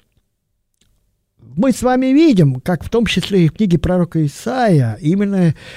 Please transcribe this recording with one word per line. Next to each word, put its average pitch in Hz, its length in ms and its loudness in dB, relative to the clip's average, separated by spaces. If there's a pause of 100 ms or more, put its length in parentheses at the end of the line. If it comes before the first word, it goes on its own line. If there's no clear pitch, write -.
(1600)
мы 240 160 0
с - 100 -6
вами 254 260 0
видим, 262 480 4
как 175 280 -6
в - 60 -14
том 233 160 0
числе 185 400 0
и - 20 4
в 147 60 -4
книге 175 260 0
пророка 170 460 -2
Исаия, 160 760 -2
именно 190 540 0 (220)